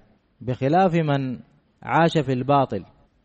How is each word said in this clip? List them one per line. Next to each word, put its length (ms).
بخلاف 540
من 440
عاش 340
في 160
الباطل 520